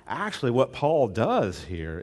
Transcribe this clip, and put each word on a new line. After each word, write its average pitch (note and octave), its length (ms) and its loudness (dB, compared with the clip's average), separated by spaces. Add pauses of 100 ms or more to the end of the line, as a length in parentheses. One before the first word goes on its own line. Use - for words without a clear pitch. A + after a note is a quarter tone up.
actually F3+ 460 -2
what B2+ 200 4
Paul D3 360 2
does A2+ 560 0
here E2 400 -8